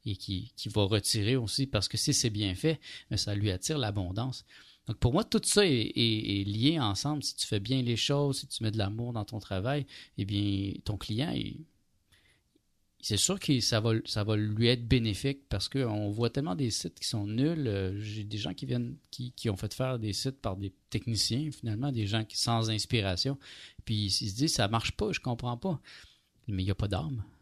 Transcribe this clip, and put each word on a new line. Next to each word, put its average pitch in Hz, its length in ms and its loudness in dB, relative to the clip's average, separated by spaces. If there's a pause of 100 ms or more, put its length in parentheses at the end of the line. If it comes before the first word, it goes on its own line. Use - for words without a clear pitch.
et 101 100 -4
qui, 98 400 -6
qui - 140 -10
va 104 140 2
retirer 104 520 2
aussi 127 300 0
parce 104 220 -2
que - 100 -4
si - 160 0
c'est - 160 2
bien 104 240 0
fait, 156 260 0 (300)
mais 110 80 -2
ça 104 160 -2
lui 101 160 0
attire 143 300 -2
l'abondance. 104 640 -4 (400)
Donc 120 120 -6
pour 120 160 10
moi, 196 100 10
tout - 200 4
ça 202 220 8
est, 123 300 4
est, 110 460 4
est - 20 2
lié 113 360 4
ensemble. 131 440 0
Si - 120 -4
tu - 120 -4
fais 104 140 0
bien 127 200 0
les 120 140 2
choses, 143 460 2
si - 60 -14
tu - 140 -8
mets 110 100 0
de 110 60 -2
l'amour 110 360 -2
dans 107 120 -4
ton 107 140 -8
travail, 123 480 -2 (320)
eh 98 60 0
bien, 98 480 0 (100)
ton 101 140 -4
client, 120 360 -4
il, 123 280 -6 (1400)
c'est - 180 -2
sûr 190 200 2
que 139 220 2
ça 110 220 2
va, 113 140 2 (100)
ça 107 180 -2
va 107 140 2
lui 107 300 2
être 120 200 2
bénéfique 120 600 0
parce 98 180 -4
qu'on 107 420 -2
voit 113 200 0
tellement 156 260 -2
des 127 160 0
sites - 260 -6
qui - 100 -8
sont 107 200 -2
nuls. 139 400 0
Euh, 98 340 -2
j'ai 107 220 -6
des 107 140 -8
gens 143 160 -6
qui - 120 -10
viennent, 123 300 -4 (160)
qui, 123 220 -10
qui - 160 -4
ont 98 80 -2
fait - 160 -6
faire 131 260 -2
des 107 140 -2
sites - 260 -4
par 98 160 -4
des 101 160 -6 (180)
techniciens, 117 640 -2
finalement, 120 400 -4
des 110 160 0
gens 110 160 0
qui, - 140 -8
sans 113 320 0
inspiration. 107 680 0 (460)
Puis 107 220 0
ils 98 40 0
se 98 260 -2
disent, « 147 200 2
Ça 101 140 2
marche 113 240 0
pas, 214 180 -2
je - 80 -4
comprends 120 380 -4
pas. » 135 240 -4 (680)
Mais 95 160 -2
il 92 40 0
y 98 40 2
a 95 40 0
pas 104 120 -2
d'âme. 113 380 -2 (160)